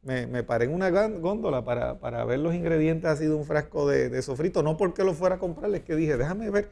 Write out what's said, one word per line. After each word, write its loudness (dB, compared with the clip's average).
me, -4
me -2
paré 2
en 0
una 0
gán-, 2
góndola 0
para, -2
para -4
ver 0
los 0
ingredientes 2
así 0
de 2
un -2
frasco 0
de, 4
de -2
sofrito, -2
no 0
porque 0
lo 2
fuera 0
a -4
comprar, -4
es -4
que -4
dije, 2
"Déjame -2
ver". 0